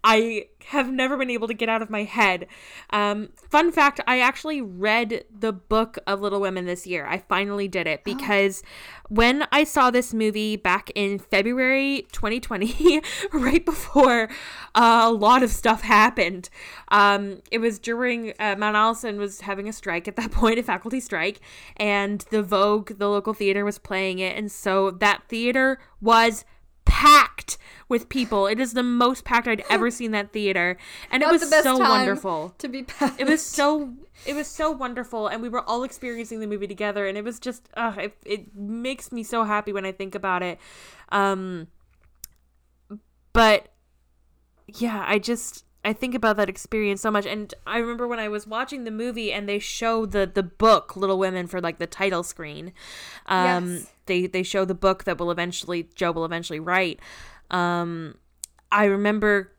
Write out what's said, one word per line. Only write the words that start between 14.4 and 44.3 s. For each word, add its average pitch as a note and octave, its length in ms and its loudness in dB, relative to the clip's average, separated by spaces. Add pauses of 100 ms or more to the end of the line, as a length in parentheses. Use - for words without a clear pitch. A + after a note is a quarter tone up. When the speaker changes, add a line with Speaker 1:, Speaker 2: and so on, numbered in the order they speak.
Speaker 1:
uh, A#3 300 8
a A#3 40 6
lot A#3 320 6
of A#3 80 2
stuff A3 320 2
happened, G#3+ 680 4 (380)
um, G3+ 540 4 (100)
it A3+ 80 0
was A3 220 0
during, A#3 580 -4
uh, G#3 180 0
Mount G#3+ 200 0
Allison A3 420 2
was G3+ 220 -6
having G3+ 280 -6
a A3 40 -8
strike F3 340 -6
at G#3 80 -10
that A3+ 160 -6
<laughs> - 0 -
point, A3+ 300 2
a - 20 -6
faculty A#3 380 -4
strike, G3 400 -4 (360)
and G3+ 440 0 (100)
the G#3+ 140 0
Vogue, G#3 540 2
the G3+ 100 0
local G3+ 260 0
theater, G3+ 300 0
was G3+ 160 -4
playing F#3+ 400 -4
it, F#3 180 -4
and G#3 140 -8
so F#3+ 480 0
that G3+ 280 4
theater C4 520 0 (220)
was A3+ 420 4 (400)
packed - 720 6 (320)
with A#3+ 220 -2
people. G#3+ 360 0
It A3 140 -2
is A#3 140 -2
the B3 80 0
most B3 420 0
packed A#3 240 0
I'd A3 220 -2
ever A3+ 200 2
Speaker 2:
<laughs> A#3+ 80 -12
Speaker 1:
seen A#3 120 -6
that G3+ 220 -4
theater, F#3 440 0 (340)
and B3+ 120 2
it D4+ 40 4
Speaker 2:
Not E4 60 6
Speaker 1:
was E4 80 6
Speaker 2:
the E4+ 80 -4
best D4+ 160 6
Speaker 1:
so C4 140 4
Speaker 2:
time B3+ 100 6
Speaker 1:
wonderful. G3 680 0
Speaker 2:
to D4 100 -10
be B3+ 140 -10
packed. - 360 -4
Speaker 1:
It C4 80 -2
was D#4 180 4
so, C#4+ 500 0 (320)
it C#4+ 80 -6
was D4 120 -4
so D#4 240 -2
wonderful, B3 560 -6
and A3+ 140 -4
we A#3+ 80 -8
were A#3 180 -4
all A#3+ 180 -2
experiencing A#3 560 -10
the G#3+ 60 -8
movie G#3 200 -6
together, G3+ 400 -4
and G3 100 -6
it G#3 80 -8
was A3+ 160 -10
just, - 340 -12
uh, A3+ 240 -4
it, G#3 160 -8 (120)
it G#3 280 -8
makes A#3 560 -8
me A#3 120 -8
so A3+ 220 -2
happy G#3 280 -2
when F#3+ 140 -6
I F#3+ 60 -6
think F#3+ 220 -10
about F#3 280 -2
it. F3 160 -6 (520)
Um, F#3+ 580 -2 (1600)
but A3 360 4 (960)